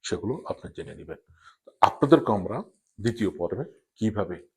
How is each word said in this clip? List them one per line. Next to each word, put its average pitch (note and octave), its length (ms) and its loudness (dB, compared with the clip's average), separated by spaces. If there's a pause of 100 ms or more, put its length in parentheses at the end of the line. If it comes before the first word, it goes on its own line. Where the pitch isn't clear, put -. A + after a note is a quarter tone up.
সেগুলো F#2+ 260 -4 (180)
আপনি - 240 -10
জেনে - 240 -12
নেবেন। - 200 -14 (680)
আপনাদেরকে C#3+ 520 6
আমরা F#2 180 -6 (460)
দ্বিতীয় A2+ 260 0 (100)
পর্বে F#2 260 -4 (320)
কিভাবে G2+ 380 -2 (220)